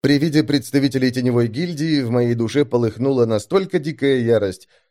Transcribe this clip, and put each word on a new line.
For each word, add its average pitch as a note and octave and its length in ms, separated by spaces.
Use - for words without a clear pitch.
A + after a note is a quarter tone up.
При C#3+ 180
виде D3+ 240
представителей C3+ 680
теневой B2 380
гильдии D3+ 540
в A#2 80
моей A#2+ 260
душе A#2 300
полыхнула A#2+ 600
настолько E3+ 540
дикая C#3 380
ярость, A2 500